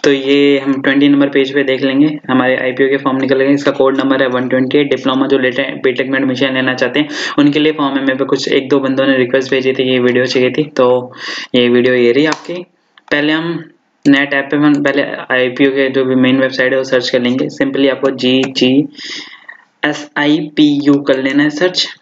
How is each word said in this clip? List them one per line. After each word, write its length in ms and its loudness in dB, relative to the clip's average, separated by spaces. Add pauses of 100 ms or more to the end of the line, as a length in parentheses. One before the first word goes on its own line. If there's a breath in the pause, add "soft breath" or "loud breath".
तो 80 4
ये 480 2
हम 220 -2
ट्वेंटी 280 2
नंबर 200 2
पेज 240 0
पे 100 0
देख 180 -2
लेंगे, 380 0 (100)
हमारे 280 2
आईपीओ 320 0
के 80 0
फॉर्म 200 -2
निकल 220 0
गए। 120 2
इसका 200 0
कोड 260 2
नंबर 240 0
है 60 2
वन 200 -2
ट्वेंटी 300 0
एट। 120 2
डिप्लोमा 380 -2
जो 100 2
लेटर 460 -2
बीटेक 240 -2
में 120 -2
एडमिशन 340 -2
लेना 200 -2
चाहते 260 -2
हैं 100 -2 (300 loud breath)
उनके 200 2
लिए 120 2
फॉर्म 240 -4
है। 60 -2
मेरे 140 0
पे 100 -2
कुछ 220 -2
एक 220 -2
दो 100 2
बंदों 280 0
ने 100 2
रिक्वेस्ट 340 0
भेजी 220 0
थी, 100 -2
ये 160 0
वीडियो 260 2
चाहिए 260 0
थी, 120 -2
तो 500 0 (420 loud breath)
ये 140 4
वीडियो 240 2
ये 180 4
रही 140 2
आपकी। 400 -6 (460)
पहले 220 0
हम 360 -6 (380)
नए 180 4
टैब 260 -2
पे 60 0
हम 260 2
पहले 220 0 (260)
आईपीओ 400 2
के 180 0
जो 160 0
भी 100 0
मेन 240 2
वेबसाइट 320 0
है 60 0
वो 60 -2
सर्च 260 -2
कर 120 0
लेंगे। 260 -2
Simply 420 0
आपको 200 -2
जीजीएसआईपीयू 2750 -2
कर 300 0
लेना 200 0
है 60 2
सर्च 380 -2 (140)